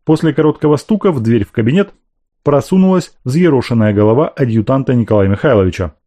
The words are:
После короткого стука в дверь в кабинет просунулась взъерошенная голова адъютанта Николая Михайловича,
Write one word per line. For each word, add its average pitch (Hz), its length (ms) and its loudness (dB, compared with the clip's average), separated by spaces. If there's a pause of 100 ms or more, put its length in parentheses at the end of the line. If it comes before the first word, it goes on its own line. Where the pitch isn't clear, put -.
После 160 300 0
короткого 151 420 0
стука 196 360 -2
в 135 100 -4
дверь 110 240 0
в - 60 -16
кабинет 147 420 -2 (500)
просунулась 185 800 0
взъерошенная 127 720 0
голова 113 340 2
адъютанта 127 640 -2
Николая 107 360 0
Михайловича, 98 640 0 (100)